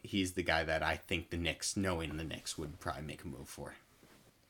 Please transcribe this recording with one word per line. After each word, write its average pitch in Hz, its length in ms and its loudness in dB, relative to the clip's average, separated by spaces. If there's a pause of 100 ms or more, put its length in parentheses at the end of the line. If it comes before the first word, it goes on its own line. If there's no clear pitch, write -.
he's 95 320 2
the 95 80 0
guy 80 220 6
that 80 180 2
I 78 140 4
think 85 340 -2
the 90 80 -2
Knicks, 82 400 0
knowing 82 400 2
the 80 60 -4
Knicks, 78 340 -6
would 80 220 -6
probably 76 240 -4
make 76 200 -8
a 85 40 -6
move 69 200 -8
for. - 280 -10 (760)